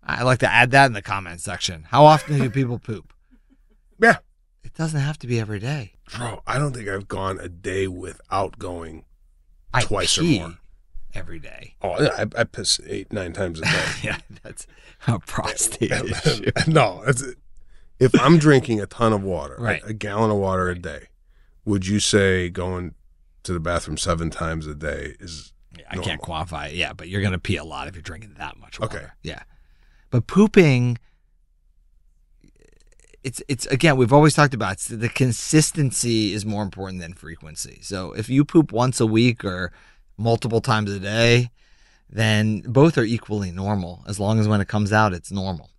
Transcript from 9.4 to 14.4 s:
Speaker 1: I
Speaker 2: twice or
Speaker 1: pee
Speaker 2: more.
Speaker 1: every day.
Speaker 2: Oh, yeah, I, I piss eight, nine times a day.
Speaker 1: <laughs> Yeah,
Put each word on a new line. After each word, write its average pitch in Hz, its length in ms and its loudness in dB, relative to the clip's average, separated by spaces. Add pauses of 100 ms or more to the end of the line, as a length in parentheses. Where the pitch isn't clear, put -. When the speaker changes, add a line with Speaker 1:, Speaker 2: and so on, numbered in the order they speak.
Speaker 1:
I 123 80 2
Speaker 2:
twice 98 380 0
or 143 40 0
Speaker 1:
pee 147 180 2
Speaker 2:
more. 82 180 -14 (560)
Speaker 1:
every 82 240 -8
day. - 420 -18
Speaker 2:
Oh, 92 220 -2
yeah, - 80 2 (260)
I, 117 40 -4
I 113 40 2
piss - 420 -4
eight, 98 280 -10
nine 90 180 -6
times 85 280 -6
a - 20 -8
day. 80 280 0
Speaker 1:
<laughs> - 120 -8
Yeah, 107 160 -6 (240)